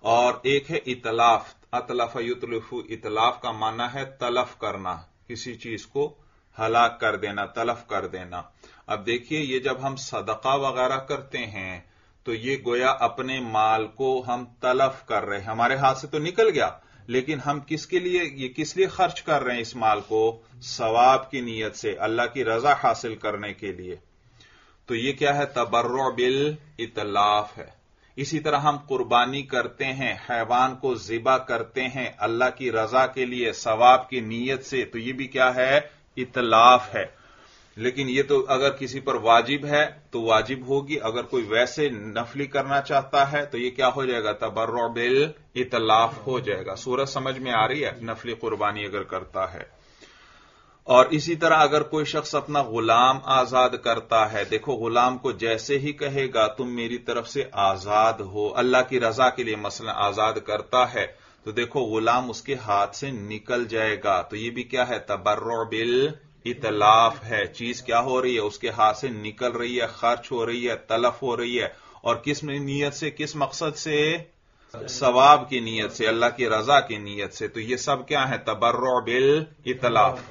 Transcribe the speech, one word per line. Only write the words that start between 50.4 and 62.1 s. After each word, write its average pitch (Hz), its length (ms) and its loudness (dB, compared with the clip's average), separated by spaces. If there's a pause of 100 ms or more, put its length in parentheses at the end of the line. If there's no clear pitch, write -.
और 127 280 8
इसी 160 220 -2
तरह 160 220 4
अगर 147 260 4
कोई 151 200 -2
शख्स 151 320 -6
अपना 143 280 0
गुलाम 117 560 4 (100)
आजाद 127 540 4
करता 113 420 2
है, 107 180 -2
देखो 110 320 -2
गुलाम 120 400 2
को 127 180 -2
जैसे 113 420 -2
ही 143 180 -4
कहेगा, 135 560 0
"तुम 127 200 -6
मेरी 120 300 -6
तरफ 117 260 -4
से - 300 -6
आजाद 101 640 2
हो।" 104 280 -4
अल्लाह 127 320 4
की 127 160 -2
रजा 120 320 2
के 127 140 -6
लिए 110 140 -4
मसलन 104 300 -8
आजाद 107 580 0
करता 107 400 0
है, 113 200 -4 (400)
तो 107 60 -10
देखो 120 340 -2
गुलाम 117 440 0